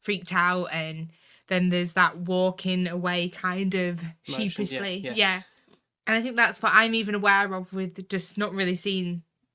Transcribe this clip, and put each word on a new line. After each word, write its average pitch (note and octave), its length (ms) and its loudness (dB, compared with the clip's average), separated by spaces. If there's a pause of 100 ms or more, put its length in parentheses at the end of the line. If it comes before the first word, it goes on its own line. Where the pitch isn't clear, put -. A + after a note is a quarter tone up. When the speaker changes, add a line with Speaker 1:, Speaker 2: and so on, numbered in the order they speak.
Speaker 1:
freaked F#3+ 300 -4
out, F3+ 340 2
and D#3+ 440 -6 (380)
then F3+ 220 2
there's F3+ 240 0
that E3 240 4
walking F#3 720 0
away F3+ 420 -2
kind F#3 440 -2
of F3+ 280 0
Speaker 2:
Motion, E3 120 -8 (140)
yeah, C#3 100 -6
Speaker 1:
sheepishly. G3 640 -4
Speaker 2:
yeah. C3+ 160 -6
Speaker 1:
Yeah. F#3+ 260 2 (640)
And A3 100 0
I A3+ 60 0
think A#3+ 140 -4
that's A3+ 260 2
what G#3+ 140 2
I'm A3+ 180 6
even G#3 220 0
aware G3 400 4
of F#3 180 -8
with F#3+ 360 -8
just F#3+ 280 -6
not G3+ 160 -2
really F#3 220 0
seeing F3+ 480 -4 (320)